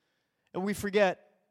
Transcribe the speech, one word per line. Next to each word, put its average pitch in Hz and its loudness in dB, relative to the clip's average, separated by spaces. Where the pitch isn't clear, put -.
and 180 -6
we 202 -4
forget 196 0